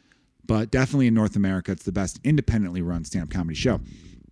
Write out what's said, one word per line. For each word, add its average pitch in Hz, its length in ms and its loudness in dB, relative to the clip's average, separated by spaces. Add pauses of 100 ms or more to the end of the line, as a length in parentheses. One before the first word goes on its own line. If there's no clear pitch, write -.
(440)
But 110 260 0
definitely 131 380 4
in 113 60 4
North 107 200 2
America, 95 380 0
it's - 120 -6
the 98 60 -2
best 92 320 -4
independently 107 600 0
run 85 220 -2
stand-up 80 260 -6
comedy 82 260 -2
show. 113 240 0 (520)